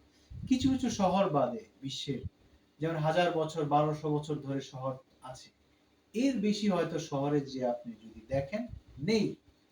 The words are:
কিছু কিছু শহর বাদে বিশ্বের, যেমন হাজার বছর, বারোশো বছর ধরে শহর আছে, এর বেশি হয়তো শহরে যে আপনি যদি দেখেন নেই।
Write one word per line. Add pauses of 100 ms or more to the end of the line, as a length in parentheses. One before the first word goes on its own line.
(480)
কিছু
কিছু
শহর
বাদে (160)
বিশ্বের, (600)
যেমন
হাজার
বছর,
বারোশো
বছর
ধরে
শহর (260)
আছে, (640)
এর
বেশি
হয়তো
শহরে
যে
আপনি
যদি
দেখেন (320)
নেই। (360)